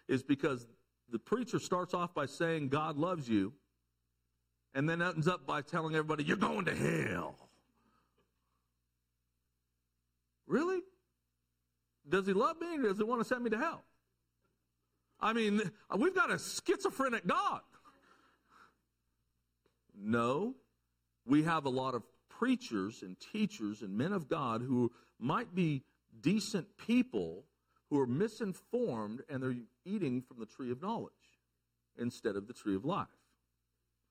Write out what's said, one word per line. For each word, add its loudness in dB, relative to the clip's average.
is 2
because 2
the 0
preacher 0
starts -2
off -2
by 0
saying, -2
"God 0
loves 0
you," 4
and 2
then 2
ends 0
up 0
by -2
telling -2
everybody, 0
"You're 2
going 0
to -2
hell." -2
Really? 0
Does 2
he 4
love 2
me -4
or 0
does 0
he 0
want 0
to 0
send -2
me 0
to 0
hell? -4
I 2
mean, 2
we've 4
got 4
a 0
schizophrenic 0
God. 0
No, 0
we 6
have 2
a -2
lot 0
of -4
preachers 0
and -12
teachers -2
and -6
men 0
of -4
God 0
who 2
might -2
be 2
decent 0
people, 0
who 6
are 2
misinformed -2
and -4
they're 0
eating 0
from -12
the -8
tree -8
of -6
knowledge -4
instead -2
of -6
the -12
tree -2
of -4
life. -2